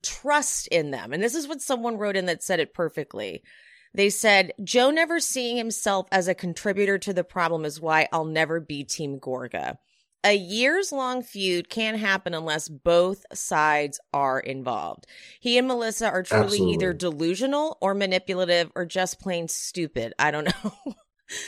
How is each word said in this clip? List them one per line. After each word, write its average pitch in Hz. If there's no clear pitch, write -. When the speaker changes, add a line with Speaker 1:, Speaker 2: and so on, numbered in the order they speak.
Speaker 1:
trust -
in 151
them. 117
And 160
this 233
is 294
what 302
someone 233
wrote 202
in 185
that 165
said 180
it 147
perfectly. 107
They 202
said, 196
"Joe 247
never 330
seeing 240
himself 220
as 185
a 180
contributor 196
to 202
the 180
problem 165
is 151
why 156
I'll 160
never 160
be 143
Team 139
Gorga. 123
A 208
years-long 254
feud 185
can't 220
happen 196
unless 160
both 175
sides 151
are 135
involved. 123
He 240
and 254
Melissa 226
are 185
truly 214
Speaker 2:
Absolutely. 196
Speaker 1:
either 180
delusional 180
or 196
manipulative 185
or 175
just 185
plain 170
stupid. -
I 147
don't 151
<laughs> -
know." -